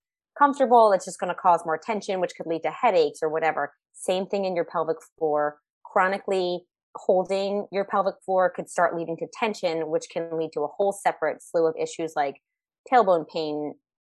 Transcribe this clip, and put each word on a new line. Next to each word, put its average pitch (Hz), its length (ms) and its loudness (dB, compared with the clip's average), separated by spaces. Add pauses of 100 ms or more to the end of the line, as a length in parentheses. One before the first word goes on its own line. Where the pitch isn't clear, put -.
(380)
comfortable. 247 540 6
It's 185 120 2
just 180 140 -12
gonna 180 160 -4
cause 175 320 4
more 160 100 0
tension, 196 440 -4
which - 160 -4
could 160 100 -10
lead 160 160 -4
to 156 80 -2
headaches 165 520 2
or 156 60 0
whatever. 151 460 -2 (180)
Same 185 340 -2
thing 196 180 -2
in 185 100 -2
your 170 100 0
pelvic 160 340 -2 (200)
floor. 147 400 0 (260)
Chronically 185 760 0 (340)
holding 196 760 0
your 196 140 -2
pelvic 196 300 -2 (100)
floor 185 240 2
could 180 220 -10
start - 260 0
leading 165 220 -6
to 165 80 -8 (120)
tension, 165 520 -4
which 160 200 -2
can 165 280 -6
lead 160 140 -6
to 151 100 -6
a 147 60 -2
whole 202 240 0
separate 160 500 -4
slew 165 240 0
of 160 120 0
issues 160 380 -6
like 143 240 -4 (500)
tailbone 180 380 4
pain, 151 460 -6 (300)